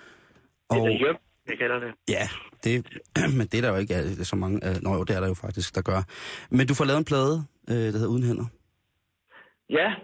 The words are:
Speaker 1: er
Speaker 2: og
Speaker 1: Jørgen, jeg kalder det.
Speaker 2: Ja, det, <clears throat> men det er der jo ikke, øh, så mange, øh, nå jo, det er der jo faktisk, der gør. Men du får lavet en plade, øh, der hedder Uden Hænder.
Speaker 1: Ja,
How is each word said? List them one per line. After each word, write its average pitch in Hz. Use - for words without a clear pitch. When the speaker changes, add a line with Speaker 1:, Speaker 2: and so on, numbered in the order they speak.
Speaker 1:
er -
Speaker 2:
og -
Speaker 1:
Jørgen, 151
jeg 113
kalder 120
det. 117
Speaker 2:
Ja, 104
det, 117
<clears throat> 151
men 113
det -
er 117
der 123
jo 95
ikke, 98
øh, 80
så -
mange, 95
øh, 92
nå 95
jo, 92
det 98
er 92
der 92
jo 92
faktisk, -
der 92
gør. 95
Men 127
du 139
får 143
lavet 135
en -
plade, 147
øh, 117
der 113
hedder 110
Uden 123
Hænder. 120
Speaker 1:
Ja, 185